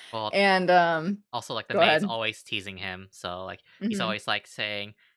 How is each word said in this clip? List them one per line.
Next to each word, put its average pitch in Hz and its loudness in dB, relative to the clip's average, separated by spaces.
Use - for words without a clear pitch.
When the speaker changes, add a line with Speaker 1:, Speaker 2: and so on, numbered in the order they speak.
Speaker 1:
Well, 107 -4
Speaker 2:
And, 190 4
um, 175 4
Speaker 1:
also, 120 -6
like, 110 -6
the - -2
Speaker 2:
go - 4
Speaker 1:
maid's 156 6
Speaker 2:
ahead. 202 -2
Speaker 1:
always 113 -4
teasing 98 -8
him, 95 -8
so, 92 -8
like, 98 -12
he's 208 -4
Speaker 2:
Mm-hmm. - -2
Speaker 1:
always, 107 -4
like, - -2
saying, 104 -8